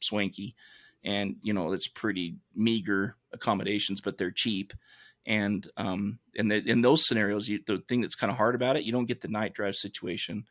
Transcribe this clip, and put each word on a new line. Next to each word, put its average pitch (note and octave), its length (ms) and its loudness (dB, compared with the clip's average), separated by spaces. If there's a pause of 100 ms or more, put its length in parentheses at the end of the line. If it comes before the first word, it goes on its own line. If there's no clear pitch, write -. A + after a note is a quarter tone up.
swanky. G2+ 540 -2 (480)
And, G2+ 400 -2
you G#2+ 100 0
know, F2+ 200 0
it's F2+ 140 -4
pretty F2+ 500 -2 (180)
meager G#2 600 2 (160)
accommodations, G2+ 720 -2
but G2 160 -4
they're F#2 140 0
cheap. G2 420 -2 (540)
And, G#2 500 0
um, G2+ 420 -2 (160)
and A2 140 2
the, G#2+ 80 4 (100)
in A2+ 140 4
those C3+ 260 6
scenarios, G#2 400 2
you, G2+ 200 0
the G2+ 100 0 (100)
thing B2 140 2
that's F#2+ 140 -4
kinda G2+ 180 0
hard A2 220 2
about B2+ 200 2
it, D3+ 100 -2
you A2+ 60 -2
don't B2 140 2
get A#2 160 -4
the G2+ 60 -8
night G#2 260 -4
drive G2 220 -4
situation G2 760 -6